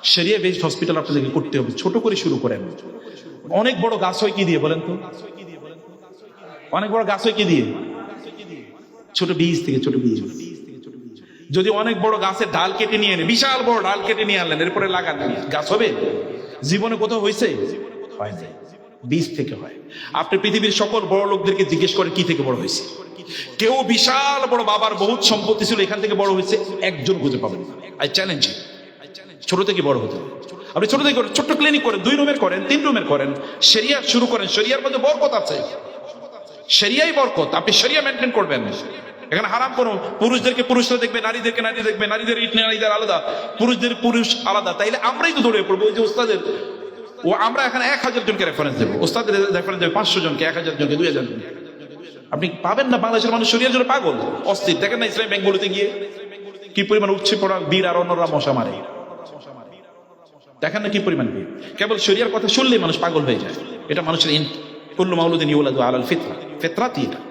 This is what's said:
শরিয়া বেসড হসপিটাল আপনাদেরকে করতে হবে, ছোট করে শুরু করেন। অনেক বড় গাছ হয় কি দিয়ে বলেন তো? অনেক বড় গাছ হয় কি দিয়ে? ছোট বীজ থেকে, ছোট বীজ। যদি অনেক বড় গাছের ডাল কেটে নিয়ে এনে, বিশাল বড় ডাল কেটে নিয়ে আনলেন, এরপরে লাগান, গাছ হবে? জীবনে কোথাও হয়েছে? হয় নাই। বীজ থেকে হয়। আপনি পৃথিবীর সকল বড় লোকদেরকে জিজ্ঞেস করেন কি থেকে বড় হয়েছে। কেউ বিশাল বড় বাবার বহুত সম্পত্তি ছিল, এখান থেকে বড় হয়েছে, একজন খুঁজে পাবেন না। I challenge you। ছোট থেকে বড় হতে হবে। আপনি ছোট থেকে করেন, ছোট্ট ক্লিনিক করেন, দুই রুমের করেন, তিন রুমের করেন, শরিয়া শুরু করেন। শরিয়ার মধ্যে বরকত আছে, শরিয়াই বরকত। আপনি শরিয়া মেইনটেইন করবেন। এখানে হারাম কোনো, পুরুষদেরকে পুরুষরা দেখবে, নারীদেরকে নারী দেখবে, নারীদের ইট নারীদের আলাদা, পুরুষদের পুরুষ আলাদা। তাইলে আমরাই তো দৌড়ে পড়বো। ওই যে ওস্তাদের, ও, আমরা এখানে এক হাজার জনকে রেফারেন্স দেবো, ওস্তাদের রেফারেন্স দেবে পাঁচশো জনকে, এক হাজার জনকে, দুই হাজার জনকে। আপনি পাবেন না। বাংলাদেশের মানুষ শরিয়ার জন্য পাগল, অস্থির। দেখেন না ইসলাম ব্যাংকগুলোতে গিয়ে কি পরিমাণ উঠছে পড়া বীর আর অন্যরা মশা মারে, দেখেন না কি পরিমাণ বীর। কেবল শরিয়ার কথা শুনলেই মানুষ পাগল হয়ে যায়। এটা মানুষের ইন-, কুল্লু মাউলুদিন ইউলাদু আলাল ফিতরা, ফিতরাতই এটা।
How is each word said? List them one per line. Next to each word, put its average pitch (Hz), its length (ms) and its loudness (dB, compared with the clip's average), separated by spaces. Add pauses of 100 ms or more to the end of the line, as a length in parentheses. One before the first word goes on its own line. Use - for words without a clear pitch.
শরিয়া 196 360 2
বেসড 180 240 0
হসপিটাল 160 340 0
আপনাদেরকে 143 340 0
করতে 151 280 0
হবে, 123 120 -2
ছোট - 260 -2
করে 214 180 2
শুরু 156 220 0
করেন। 113 220 -2 (880)
অনেক 202 320 2
বড় 220 200 0
গাছ 185 220 0
হয় 202 80 2
কি 190 140 0
দিয়ে 165 140 2
বলেন 156 200 0
তো? 180 180 -6 (1700)
অনেক 196 200 -2
বড় 220 160 2
গাছ 196 160 0
হয় 226 100 4
কি 208 100 2
দিয়ে? 160 200 4 (1500)
ছোট 180 160 0
বীজ 165 340 2
থেকে, 131 140 0
ছোট 127 160 0
বীজ। 98 540 -2 (1000)
যদি 185 180 2
অনেক 214 320 2
বড় 214 200 2
গাছের 190 300 0
ডাল 170 260 0
কেটে 220 200 2
নিয়ে 208 160 4
এনে, 165 100 0
বিশাল 254 420 2
বড় 226 180 4
ডাল 196 240 2
কেটে 214 180 2
নিয়ে 202 140 2
আনলেন, 160 220 0
এরপরে 190 260 0
লাগান, 156 480 -2 (160)
গাছ 151 200 0
হবে? 220 220 2 (680)
জীবনে 202 340 0
কোথাও 220 240 0
হয়েছে? 208 360 0 (640)
হয় 104 120 -6
নাই। 85 120 -12 (640)
বীজ 151 300 0
থেকে - 180 -4
হয়। - 180 -14 (400)
আপনি 165 260 0
পৃথিবীর 208 320 2
সকল 214 280 2
বড় 202 300 2
লোকদেরকে 196 360 2
জিজ্ঞেস 165 280 2
করেন 175 220 2
কি 180 80 2
থেকে 165 200 0
বড় 131 120 2
হয়েছে। - 280 -4 (720)
কেউ 254 260 4
বিশাল 269 640 4
বড় 240 160 2
বাবার 214 320 2
বহুত 202 260 2
সম্পত্তি 214 440 4
ছিল, 214 140 0
এখান 202 220 0
থেকে 208 120 0
বড় 202 180 2
হয়েছে, 185 260 2 (240)
একজন 170 380 0
খুঁজে 131 180 0
পাবেন 95 220 -4
না। - 460 -10
I - 20 -2
challenge 170 340 -2
you। - 380 -8 (680)
ছোট 185 180 0
থেকে 190 160 0
বড় 139 180 2
হতে 110 180 -6
হবে। - 220 -12 (360)
আপনি 196 120 0
ছোট 277 140 2
থেকে 285 120 2
করেন, 220 200 -2
ছোট্ট 294 180 0
ক্লিনিক 294 320 4
করেন, 214 160 0
দুই 233 160 2
রুমের 285 240 2
করেন, 185 280 0
তিন 285 160 2
রুমের 254 200 2
করেন, 143 300 0 (280)
শরিয়া 254 400 4
শুরু 240 240 2
করেন। 226 220 0
শরিয়ার 226 340 2
মধ্যে 262 160 0
বরকত 277 360 4
আছে, - 280 -2 (1080)
শরিয়াই 277 420 4
বরকত। 254 420 2
আপনি - 200 2
শরিয়া 285 280 4
মেইনটেইন 262 300 0
করবেন। 147 300 2 (720)
এখানে 202 160 0
হারাম 247 280 0
কোনো, 226 240 0 (200)
পুরুষদেরকে 247 440 2
পুরুষরা 247 340 4
দেখবে, 233 240 0
নারীদেরকে 226 400 0
নারী 226 200 -2
দেখবে, 208 260 0
নারীদের 226 360 0
ইট 233 120 -2
নারীদের 220 360 2
আলাদা, 208 420 0 (260)
পুরুষদের 240 360 2
পুরুষ 233 400 2 (100)
আলাদা। 196 280 0
তাইলে 214 240 0
আমরাই 302 360 0
তো 277 80 0
দৌড়ে 214 260 4
পড়বো। 190 180 2
ওই 214 60 4
যে 220 100 0
ওস্তাদের, 220 360 2 (880)
ও, 170 60 4
আমরা 233 320 2
এখানে 247 220 0
এক 269 180 2
হাজার 240 220 0
জনকে 190 200 0
রেফারেন্স 147 320 -2
দেবো, 107 260 0
ওস্তাদের 214 320 0
রেফারেন্স 190 440 0
দেবে 170 140 2
পাঁচশো 202 260 2
জনকে, 156 260 0
এক 160 100 0
হাজার 160 220 -2
জনকে, 147 180 2
দুই 165 120 2
হাজার 139 180 0
জনকে। - 300 -8 (760)
আপনি 160 180 -2 (120)
পাবেন 226 260 0
না। 247 100 2
বাংলাদেশের 226 340 2
মানুষ 226 200 2
শরিয়ার 247 220 2
জন্য 247 120 4
পাগল, 254 280 2 (320)
অস্থির। 196 340 0
দেখেন 202 200 0
না 226 60 0
ইসলাম 220 220 -2
ব্যাংকগুলোতে 196 420 0
গিয়ে 202 400 -2 (640)
কি 202 80 2
পরিমাণ 202 260 4
উঠছে 196 320 2
পড়া 190 180 0
বীর 175 260 2
আর 175 120 2
অন্যরা 170 340 2
মশা 143 220 2
মারে, - 180 0 (1900)
দেখেন 160 200 -4
না 208 80 -2
কি 202 100 0
পরিমাণ 127 280 0
বীর। - 180 -6 (320)
কেবল 208 200 0
শরিয়ার 208 340 4
কথা 220 160 0
শুনলেই 254 320 4
মানুষ 165 180 0
পাগল 165 240 2
হয়ে 127 140 2
যায়। - 180 -4 (360)
এটা 151 120 0
মানুষের 160 300 2
ইন-, 151 120 2 (540)
কুল্লু 180 180 2
মাউলুদিন 165 340 2
ইউলাদু 139 320 4
আলাল 127 220 2
ফিতরা, - 580 -4
ফিতরাতই 226 400 -2
এটা। - 160 -4 (140)